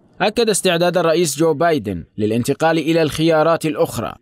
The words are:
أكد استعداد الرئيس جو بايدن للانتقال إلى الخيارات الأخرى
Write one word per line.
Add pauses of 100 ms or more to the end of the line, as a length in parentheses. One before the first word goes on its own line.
(200)
أكد
استعداد
الرئيس
جو
بايدن (140)
للانتقال
إلى
الخيارات
الأخرى